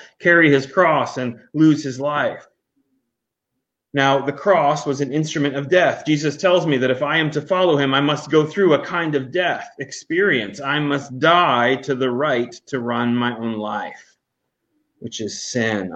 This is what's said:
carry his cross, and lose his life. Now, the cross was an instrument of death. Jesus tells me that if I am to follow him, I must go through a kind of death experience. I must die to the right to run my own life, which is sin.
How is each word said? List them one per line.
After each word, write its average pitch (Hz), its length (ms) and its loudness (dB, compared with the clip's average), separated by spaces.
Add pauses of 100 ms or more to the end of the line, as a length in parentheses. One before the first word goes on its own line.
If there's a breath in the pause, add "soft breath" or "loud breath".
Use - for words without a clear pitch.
(200 loud breath)
carry 170 320 4
his 139 140 2
cross, 151 520 0
and 123 220 -6 (140 loud breath)
lose 151 300 4
his 127 160 -8
life. 143 480 -4 (1400)
Now, 139 320 2
the 139 80 -4
cross 151 540 2
was 139 160 -2
an 131 100 -4
instrument 147 440 -2
of 139 120 -6
death. 165 380 2
Jesus 151 320 0
tells 180 300 2
me 143 100 2
that 131 140 2
if 127 100 -2
I 147 160 -2
am 156 140 0
to 151 100 -4
follow 180 340 2
him, 139 200 2
I 139 60 2
must 143 280 -2
go 156 160 4
through 175 280 2
a 175 120 0
kind 165 300 -4
of 131 160 -4
death 170 360 -2 (120)
experience. 139 840 -2
I 139 160 -2
must 143 400 -4
die 135 600 4
to 135 180 -4
the 127 160 -2
right 120 400 -2 (160)
to 131 140 -6
run 120 340 -2
my 120 200 0
own 113 180 -6
life, 104 640 -10 (840)
which 117 220 -12
is 104 200 -8
sin. 107 540 -4